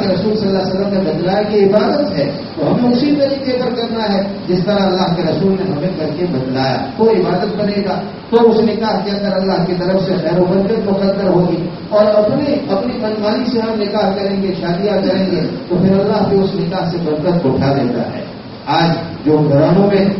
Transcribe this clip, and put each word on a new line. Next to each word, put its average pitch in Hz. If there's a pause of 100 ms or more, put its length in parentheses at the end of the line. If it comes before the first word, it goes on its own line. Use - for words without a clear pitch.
کے 202
رسول 202
صلی 196
اللہ 190
علیہ 190
وسلم 196
نے 185
بتلایا 170
کہ 208
عبادت 214
ہے 269 (300)
تو 285
ہمیں 240
اسی 254 (100)
طریقے 262
پر 226
کرنا 226
ہے 190 (240)
جس 180
طرح 202
اللہ 180
کے 170
رسول 160
نے 190
ہمیں 147
کر 147
کے 180
بتلایا، 131 (200)
تو 226
عبادت 185
بنے 202
گا۔ 185 (300)
تو 226 (140)
اس 208
نکاح 214 (100)
کے 202
اندر 196
اللہ 185
کی 180
طرف 185
سے 196
خیر 170
و 180
برکت 196
مقدر 196
ہوگی، 170 (260)
اور 311
اپنے، - (140)
اپنی 226
منمانی 214
سے 226
ہم 220
نکاح 196
کریں 196
گے، 190
شادیاں 190
کریں 190
گے، 170 (280)
تو 175
پھر 190
اللہ 208
بھی 196
اس 190
نکاح 170
سے 170
برکت 151
کو 123
اٹھا 135
لیتا 120 (120)
ہے۔ - (520)
آج 170 (360)
جو 151 (100)
گھرانوں 165
میں 196 (160)